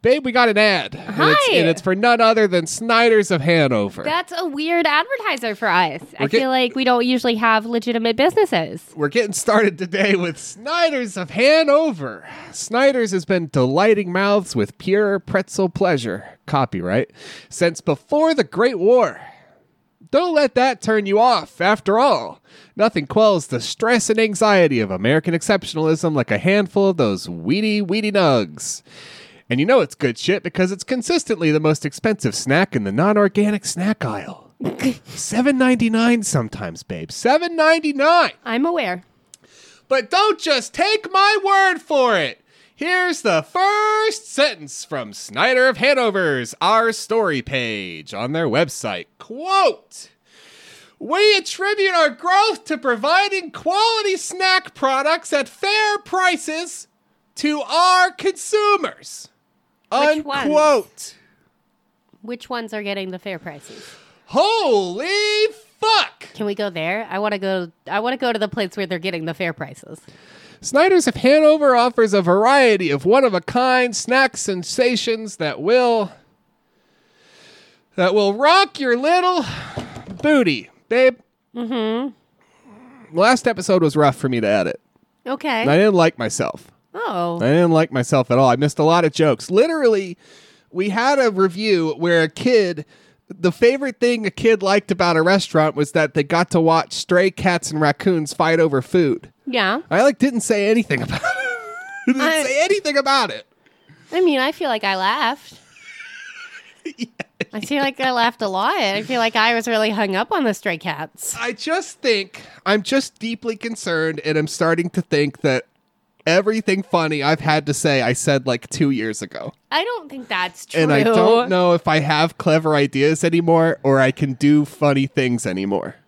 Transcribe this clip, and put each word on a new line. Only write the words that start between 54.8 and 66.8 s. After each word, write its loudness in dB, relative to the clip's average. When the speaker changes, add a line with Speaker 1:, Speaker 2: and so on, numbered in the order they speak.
Speaker 1:
at -2
fair -2
prices -4
to -2
our 2
consumers." -2
Speaker 2:
Which 0
ones? -4
Speaker 1:
Unquote. 0
Speaker 2:
Which -14
ones -8
are -8
getting -8
the -12
fair -10
prices? -18
Speaker 1:
Holy 0
fuck! 0
Speaker 2:
Can -8
we -4
go -4
there? -6